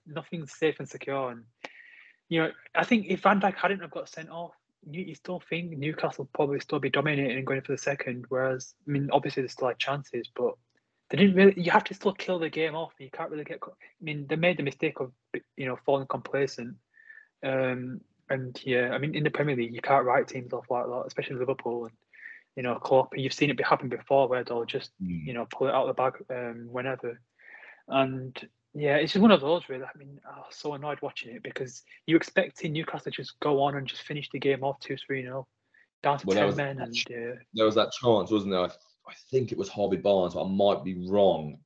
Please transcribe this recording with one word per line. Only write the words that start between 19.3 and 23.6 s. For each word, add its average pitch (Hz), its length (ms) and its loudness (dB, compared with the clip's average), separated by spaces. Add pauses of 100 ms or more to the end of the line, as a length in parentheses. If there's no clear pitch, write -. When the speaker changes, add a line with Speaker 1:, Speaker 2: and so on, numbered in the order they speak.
Speaker 1:
Premier 147 240 0
League, 117 200 -2
you 117 80 -10
can't 135 240 4
write 127 220 4
teams 123 260 -8
off 117 160 -10
like 123 160 0
that, 123 200 -6
especially 131 300 -8
Liverpool 123 480 -4
and, 113 100 -14 (640)
you 123 60 -6
know, 123 140 -2
Klopp. - 420 4
You've 135 160 -2
seen 143 160 2
it 123 80 -2
be, - 60 0